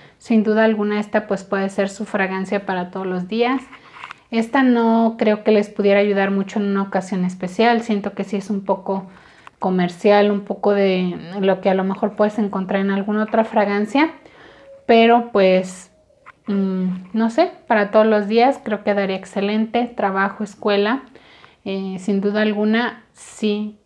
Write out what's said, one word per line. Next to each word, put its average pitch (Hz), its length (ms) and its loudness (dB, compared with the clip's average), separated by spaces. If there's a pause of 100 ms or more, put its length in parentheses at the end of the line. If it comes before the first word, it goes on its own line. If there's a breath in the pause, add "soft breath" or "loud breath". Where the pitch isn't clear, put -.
(180 loud breath)
sin 220 260 2
duda 220 220 2
alguna 208 340 0
esta 214 260 -2
pues 190 180 -4
puede 196 260 -4
ser 196 200 -2
su 208 160 -10
fragancia 190 600 -4
para 180 260 -4
todos 190 160 -8
los 180 200 -6
días. 240 340 -2 (720 loud breath)
Esta 233 320 0
no 226 540 4
creo 214 260 0
que 214 80 2
les 208 180 2
pudiera 202 300 2
ayudar 196 320 2
mucho 196 280 -2
en 202 60 0
una 196 160 0
ocasión 190 420 -4
especial. 226 580 0
Siento 202 320 -4
que 196 100 -6
sí 202 120 -8
es 196 140 -6
un 196 160 -4
poco 190 400 -4 (540 loud breath)
comercial, 196 720 2
un 202 100 -2
poco 202 320 -2
de 185 440 0 (220)
lo 190 220 0
que 196 80 0
a 190 60 2
lo 190 80 0
mejor 196 320 -4
puedes 208 240 0
encontrar 196 420 -2
en 196 100 0
alguna 208 320 -2
otra 226 220 0
fragancia, 214 680 0 (760 loud breath)
pero 233 460 6
pues, 185 600 2 (560)
mm, 190 400 -2 (260)
no 226 160 0
sé, 339 220 0 (160)
para 208 220 2
todos 220 160 4
los 208 220 2
días 233 360 2
creo 208 200 -6
que 208 100 0
daría 196 220 -2
excelente, 214 720 -2
trabajo, 196 580 -2
escuela, 208 600 0 (600 loud breath)
eh, 190 360 -6
sin 196 220 -2
duda 202 200 0
alguna 214 640 0 (100)
sí 208 720 -6